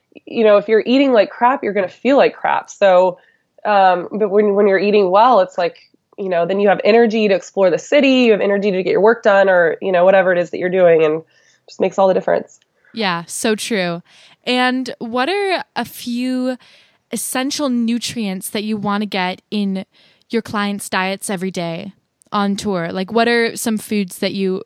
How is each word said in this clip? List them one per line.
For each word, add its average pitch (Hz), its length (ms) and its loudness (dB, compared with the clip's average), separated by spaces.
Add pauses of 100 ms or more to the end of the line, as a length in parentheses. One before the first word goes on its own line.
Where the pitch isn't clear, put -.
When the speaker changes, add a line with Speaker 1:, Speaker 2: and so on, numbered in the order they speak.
(260)
Speaker 1:
you - 180 -2
know, 208 140 6
if 202 100 0
you're 214 200 2
eating 262 260 4
like 202 160 4
crap, - 340 0
you're 208 80 -6
gonna 190 160 -2
feel 262 300 0
like 185 180 2
crap. - 360 -4
So, 185 480 2 (440)
um, 190 480 2
but 202 180 -2
when, 208 260 2
when 202 120 4
you're 190 120 2
eating 202 320 2
well, 220 280 4
it's 185 180 -2
like, 170 200 -4 (420)
you 196 100 -6
know, 170 180 0
then 196 120 -2
you 208 80 2
have 180 160 2
energy 220 440 4
to 190 80 2
explore 185 340 0
the 160 80 0
city, 269 460 2
you 233 80 4
have 202 100 2
energy 202 300 0
to 185 100 -2
get 180 80 -2
your - 120 2
work 233 200 2
done 196 260 4
or, 175 360 2
you 190 80 -2
know, 175 120 4
whatever 190 280 4
it 175 80 0
is 175 100 -2
that - 80 -8
you're 180 100 -4
doing, 175 380 4
and 156 160 -2 (480)
just - 100 -12
makes 190 200 -2
all 196 80 4
the 185 80 2
difference. - 440 -4 (360)
Speaker 2:
Yeah, 185 320 -4
so - 280 -4
true. 180 460 -4 (440)
And 254 520 -2
what 247 320 -6
are 381 340 -2 (120)
a 240 100 -6
few 254 720 -6 (540)
essential 262 580 -6
nutrients 226 800 -4
that 214 140 -6
you 214 140 -4
wanna 208 280 -4
get 185 460 -6
in 196 340 -4 (460)
your 226 100 -2
clients' 202 480 -6
diets 190 400 -4
every 190 220 -6
day 170 420 -8 (380)
on 202 240 -2
tour? 185 360 -4
Like, 190 200 -6
what 233 160 2
are 233 280 0
some 220 220 -4
foods 202 400 -4
that 196 160 -4
you, 190 320 -4